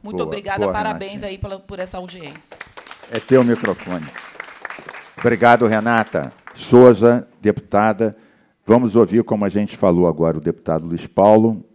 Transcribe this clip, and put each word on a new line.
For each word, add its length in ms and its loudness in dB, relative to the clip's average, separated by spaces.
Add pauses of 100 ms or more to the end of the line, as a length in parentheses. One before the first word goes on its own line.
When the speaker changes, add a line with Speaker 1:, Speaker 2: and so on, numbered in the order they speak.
Speaker 1:
muito 140 -12
Speaker 2:
Boa, 100 -6
Speaker 1:
obrigada, 380 -8
Speaker 2:
boa, 60 -4
Speaker 1:
parabéns 500 -8
Speaker 2:
Renatinha. 100 -12
Speaker 1:
aí 80 -14
pela, 200 -12
por 200 -18
essa 180 -12
audiência. 580 -18 (560)
Speaker 2:
É 80 -8
teu 240 2
microfone. 600 -4 (1120)
Obrigado, 480 2
Renata 680 -2 (240)
Souza, 720 6 (140)
deputada. 720 -2 (480)
Vamos 320 2
ouvir, 280 2
como 220 -4
a 40 -2
gente 260 -6
falou 320 2
agora, 300 -2
o 40 -8
deputado 440 -6
Luiz 220 -10
Paulo 680 2